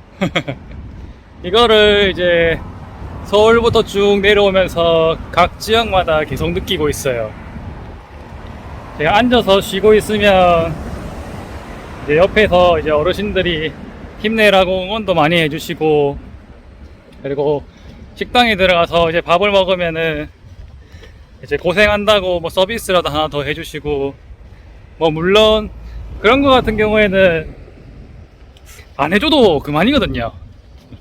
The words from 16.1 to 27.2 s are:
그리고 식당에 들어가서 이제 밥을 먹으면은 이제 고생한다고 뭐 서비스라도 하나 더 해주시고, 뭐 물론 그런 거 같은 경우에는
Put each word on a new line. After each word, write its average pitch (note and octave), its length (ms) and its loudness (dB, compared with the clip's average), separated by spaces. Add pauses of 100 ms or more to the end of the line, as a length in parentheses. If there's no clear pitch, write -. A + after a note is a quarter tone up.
그리고 C#3+ 400 -2 (540)
식당에 A3 400 0
들어가서 E3+ 540 2
이제 E3 100 0
밥을 F3 320 2
먹으면은 E3 760 -2 (1160)
이제 C#3+ 120 -4
고생한다고 G3+ 840 0
뭐 E3 100 -6
서비스라도 F#3+ 600 0
하나 D#3 180 -2
더 D3 160 -4
해주시고, D3 720 -6 (840)
뭐 D#3+ 140 2
물론 G#3 600 2 (500)
그런 B3+ 220 4
거 C#4 80 4
같은 A3+ 260 2
경우에는 F#3+ 800 2 (1400)